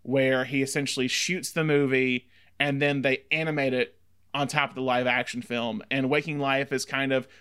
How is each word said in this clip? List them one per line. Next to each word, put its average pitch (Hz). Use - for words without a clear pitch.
where 131
he 135
essentially 135
shoots -
the 160
movie 131
and 139
then 143
they 131
animate 151
it 127
on 143
top 143
of -
the 127
live 127
action 123
film. 117
And 131
Waking 151
Life 135
is 131
kind 135
of 131